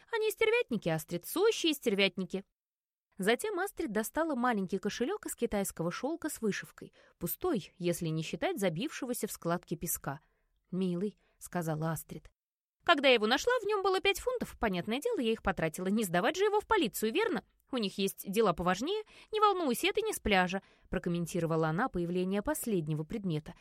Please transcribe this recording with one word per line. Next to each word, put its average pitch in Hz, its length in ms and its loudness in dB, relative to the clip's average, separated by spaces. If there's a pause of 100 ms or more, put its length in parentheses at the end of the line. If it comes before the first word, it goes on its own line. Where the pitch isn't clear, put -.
(100)
Они 440 220 0
стервятники, 440 560 0
Астрид, 160 360 -4
сущие 339 500 2
стервятники". 190 680 0 (720)
Затем 240 440 0
Астрид 349 320 -4
достала 294 420 -2
маленький 214 440 0
кошелек 247 480 -4
из - 100 -8
китайского 196 560 -2
шелка 311 360 -4
с - 120 -10
вышивкой, - 520 -4 (280)
пустой, 247 580 -4
если 170 300 -2
не 160 160 -2
считать 302 340 -4
забившегося 214 680 -2
в - 20 -12
складки 170 460 -4
песка. 147 420 -6 (560)
"Милый", — 180 420 -2 (220)
сказала 160 540 -2
Астрид. - 360 -10 (540)
"Когда 285 260 4
я 254 60 10
его 214 140 4
нашла, 285 240 2 (100)
в - 20 -8
нем 403 180 2
было 370 180 4
пять 392 180 2
фунтов. - 400 -4
Понятное 214 420 0
дело, 440 200 0
я 226 100 2
их 226 120 -2
потратила. 180 440 -2
Не 214 160 2
сдавать 190 340 2
же 381 80 2
его 415 160 4
в - 60 -6
полицию, 233 460 2
верно? 359 320 0 (260)
У 269 60 -2
них 208 200 -2
есть 196 340 -2
дела 202 220 4
поважнее. 208 520 0 (280)
Не 427 80 0
волнуйся, 359 460 2
это 403 140 2
не 427 120 -2
с - 60 -8
пляжа", — 185 440 2 (280)
прокомментировала 165 800 0
она 190 200 0
появление 185 540 -2
последнего 165 640 -2
предмета — 175 560 -4